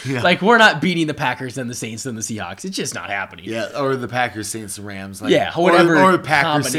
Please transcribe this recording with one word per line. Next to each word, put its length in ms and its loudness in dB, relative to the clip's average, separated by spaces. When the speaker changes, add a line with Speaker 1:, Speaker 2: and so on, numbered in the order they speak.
Speaker 1:
<laughs> 60 -10
Yeah. 160 -2
Speaker 2:
Like, 180 4
we're 160 4
not 240 6
beating 260 2
the 80 -4
Packers 440 -4
and 100 -4
the 60 -6
Saints 320 -8
and 100 -6
the 60 -8
Seahawks. 420 -8
It's 120 -8
just 180 -6
not 160 -8
happening. 340 -6
Speaker 1:
Yeah, 340 -6
or 180 0
the 120 -6
Packers, 400 -4
Saints, 300 -10
Rams. 420 -12
Like, 120 0
Speaker 2:
Yeah, 220 2
Speaker 1:
or, 100 2
Speaker 2:
whatever 340 6
Speaker 1:
or 200 6
Packers, 480 2
Saints, 120 -2